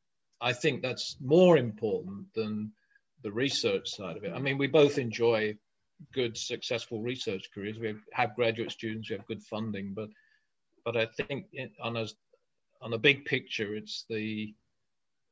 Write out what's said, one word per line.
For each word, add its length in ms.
I 140
think 300
that's 360
more 380
important 800
than 360
the 80
research 580
side 260
of 80
it. 100
I 60
mean, 180
we 100
both 300
enjoy 600
good, 240
successful 640
research 520
careers. 260
We 80
have, 120
have 220
graduate 360
students, 380
we 80
have 80
good 180
funding, 500
but, 160
but 100
I 120
think 440
in, 200
on 160
a, 80
on 120
a 40
big 280
picture, 500
it's 340
the, 440